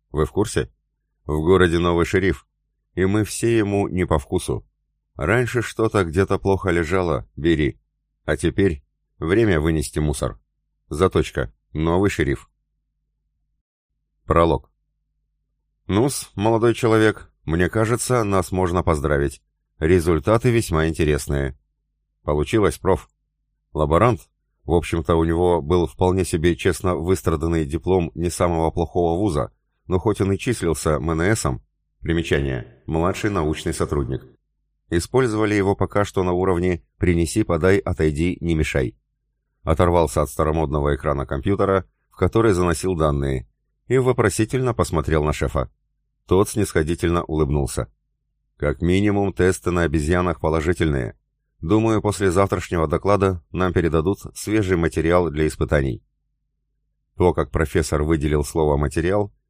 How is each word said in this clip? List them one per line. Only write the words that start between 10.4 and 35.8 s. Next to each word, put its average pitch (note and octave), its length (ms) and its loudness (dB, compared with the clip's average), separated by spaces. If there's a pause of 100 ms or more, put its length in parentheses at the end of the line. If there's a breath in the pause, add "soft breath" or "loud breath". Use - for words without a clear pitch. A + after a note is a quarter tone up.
Заточка. D2+ 680 -2 (180)
Новый E2+ 380 0
шериф. C2+ 400 -4 (1700)
Пролог. D#2+ 480 0 (1120)
Ну-с, A#2 480 -2
молодой A2+ 400 2
человек, A2 560 2 (140)
мне E2 260 0
кажется, A2+ 540 0
нас G2 260 0
можно F#2 320 0
поздравить. C#2+ 580 0 (380)
Результаты F2+ 720 2
весьма E2+ 380 0
интересные. C#2+ 680 -2 (680)
Получилось, D2+ 540 0
проф. - 300 -2 (640)
Лаборант, E2+ 500 2 (420)
в - 80 -2
общем-то, E2 420 0
у E2 80 2
него E2+ 400 2
был E2+ 240 2
вполне F#2 380 0
себе E2 320 0
честно F2+ 400 -2
выстраданный E2 680 0
диплом E2 520 0
не E2+ 120 -2
самого E2 440 0
плохого E2+ 440 0
вуза, D#2+ 360 -2 (340)
но F2+ 140 0
хоть G2+ 200 -2
он G2 120 0
и F#2+ 60 -2
числился E2+ 560 -2
М C#2+ 180 -2
Н F2 240 2
Сом, C2 260 -4 (380)
примечание, C#2+ 840 -4
младший F2 440 -2
научный D#2+ 420 -4
сотрудник, C#2+ 540 -4 (640)
использовали G#2+ 640 0
его G2 220 2
пока G2+ 280 0